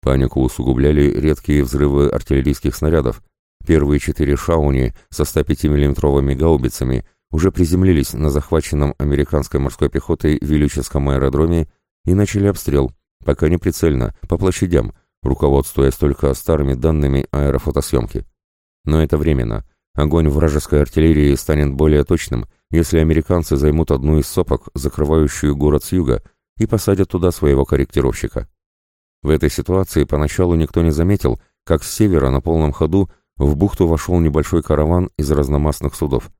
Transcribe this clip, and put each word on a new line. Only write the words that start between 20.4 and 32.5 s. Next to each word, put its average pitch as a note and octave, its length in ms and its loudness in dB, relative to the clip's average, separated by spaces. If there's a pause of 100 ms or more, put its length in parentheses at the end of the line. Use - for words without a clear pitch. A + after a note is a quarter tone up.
артиллерии D2 540 4
станет D2 380 -2
более D2+ 300 2
точным, B1+ 420 -2 (240)
если E2 300 0
американцы D#2+ 560 0
займут D2+ 340 0
одну D2+ 300 2
из C#2 80 -2
сопок, D#2+ 480 -4
закрывающую D2 800 0
город D2 280 0
с - 80 -10
юга, C#2+ 300 -2 (360)
и A2 100 -2
посадят G2 420 0
туда F2+ 220 0
своего C#2 340 2
корректировщика. C2 840 -2 (760)
В D2 60 -4
этой D2+ 200 2
ситуации F2+ 540 -2
поначалу D2+ 520 0
никто E2 280 0
не E2 80 2
заметил, D#2+ 480 0 (260)
как D#2+ 180 0
с - 80 -12
севера E2+ 380 2
на C2+ 120 0
полном D#2+ 300 2